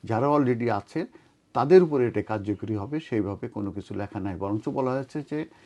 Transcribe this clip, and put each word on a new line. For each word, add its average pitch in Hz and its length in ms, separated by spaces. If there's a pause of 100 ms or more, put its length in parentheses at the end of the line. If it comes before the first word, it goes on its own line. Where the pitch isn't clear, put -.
যারা 117 240
already 123 460
আছে 160 320 (480)
তাদের 156 300
উপরে 143 240
এটা 101 140
কার্যকরী 104 540
হবে, 120 240
সেইভাবে 101 480
কোনো 104 240
কিছু 98 220
লেখা 101 260
নাই। 95 160
বরঞ্চ 101 340
বলা 131 220
হয়েছে 139 380
যে 151 160 (200)